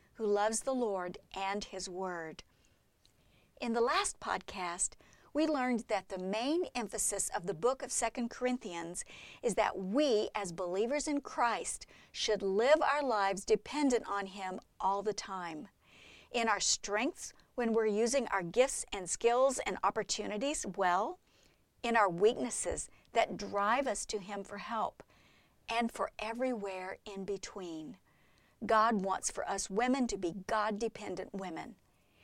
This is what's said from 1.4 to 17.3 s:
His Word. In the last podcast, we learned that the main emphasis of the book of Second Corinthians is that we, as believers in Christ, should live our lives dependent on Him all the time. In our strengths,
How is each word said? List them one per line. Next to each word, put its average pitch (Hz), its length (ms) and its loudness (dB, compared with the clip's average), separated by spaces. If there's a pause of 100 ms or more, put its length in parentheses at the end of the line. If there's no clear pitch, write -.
His 185 240 -8
Word. 175 560 -6 (1200)
In 240 100 -2
the 233 80 0
last 311 400 2
podcast, 185 720 -4 (440)
we 311 140 4
learned 254 420 2
that 196 180 0
the 190 100 -6
main 226 460 0 (120)
emphasis 208 600 -2
of 170 100 -4
the 190 80 -2
book 233 300 0
of - 80 -8
Second 233 380 0
Corinthians 180 760 -4 (400)
is 202 120 2
that 208 220 2
we, 214 560 4
as 196 200 -4
believers 196 560 0
in 285 100 0
Christ, - 680 -2 (260)
should 202 280 0
live 226 400 6
our 285 220 2
lives 202 400 0
dependent 247 680 2
on 202 180 -2
Him 185 340 -8 (180)
all 196 240 2
the 208 80 0
time. 175 560 -8 (640)
In 233 160 0
our 202 140 2
strengths, - 720 0 (220)